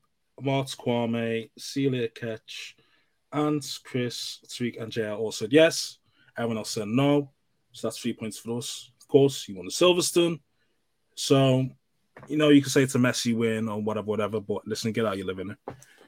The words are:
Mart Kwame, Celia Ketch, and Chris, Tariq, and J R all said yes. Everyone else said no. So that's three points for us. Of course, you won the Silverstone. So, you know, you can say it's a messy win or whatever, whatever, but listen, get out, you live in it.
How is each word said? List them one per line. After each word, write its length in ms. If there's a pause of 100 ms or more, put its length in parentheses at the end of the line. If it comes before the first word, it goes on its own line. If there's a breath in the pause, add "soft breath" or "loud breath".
(420)
Mart 260 (120)
Kwame, 800
Celia 520
Ketch, 680 (560)
and 320 (200)
Chris, 640
Tariq, 340
and 100
J 160
R 100
all 140
said 220
yes. 440 (400)
Everyone 200
else 140
said 160
no. 440 (400)
So 160
that's 120
three 140
points 240
for 200
us. 340 (100)
Of 60
course, 400
you 80
won 100
the 60
Silverstone. 680 (760)
So, 520 (600)
you 100
know, 120
you 120
can 100
say 120
it's 120
a 40
messy 340
win 360
or 120
whatever, 260
whatever, 340
but 260
listen, 240
get 140
out, 120
you 80
live 140
in 120
it. 60 (500 soft breath)